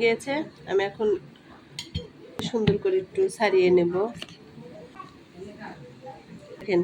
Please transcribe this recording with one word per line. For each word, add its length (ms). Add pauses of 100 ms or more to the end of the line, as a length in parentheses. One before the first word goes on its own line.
গিয়েছে, 320 (360)
আমি 200
এখন 180 (1400)
সুন্দর 340
করে 200
একটু 180 (140)
ছাড়িয়ে 420
নেব। 160 (2750)
দেখেন 260